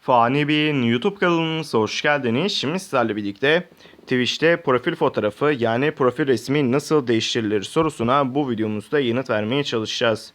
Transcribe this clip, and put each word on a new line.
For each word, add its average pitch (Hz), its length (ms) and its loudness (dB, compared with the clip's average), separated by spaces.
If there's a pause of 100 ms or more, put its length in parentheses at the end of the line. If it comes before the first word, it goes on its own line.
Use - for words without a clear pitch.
Fani 131 400 4
Bey'in 151 340 0
YouTube 120 360 0
kanalımıza 160 600 0
hoş 107 240 0
geldiniz. 147 500 0
Şimdi 160 260 -4
sizlerle 120 380 -2
birlikte 131 520 -2 (340)
Twitch'te 151 600 0
profil 123 320 0
fotoğrafı, 135 640 0
yani 117 320 0
profil 147 360 0
resmi 135 460 0
nasıl 147 340 0
değiştirilir 110 560 0
sorusuna 131 720 0
bu 143 160 -2
videomuzda 107 500 -2
yanıt 127 300 -2
vermeye 113 340 0
çalışacağız. 110 720 -2